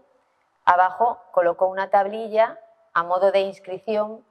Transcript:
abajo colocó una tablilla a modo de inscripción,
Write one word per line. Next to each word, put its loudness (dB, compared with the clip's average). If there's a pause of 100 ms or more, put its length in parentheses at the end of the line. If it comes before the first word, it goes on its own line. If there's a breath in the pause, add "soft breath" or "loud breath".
(680)
abajo 2 (120)
colocó 2
una -6
tablilla 0 (340)
a 2
modo 2
de 2
inscripción, -6